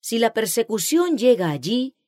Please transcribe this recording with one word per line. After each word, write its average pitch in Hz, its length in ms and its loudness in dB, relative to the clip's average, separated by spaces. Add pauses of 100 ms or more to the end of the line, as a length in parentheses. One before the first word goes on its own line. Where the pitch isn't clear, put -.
Si - 180 -6
la 226 160 0
persecución 233 800 0
llega 214 340 4
allí 214 440 -4 (140)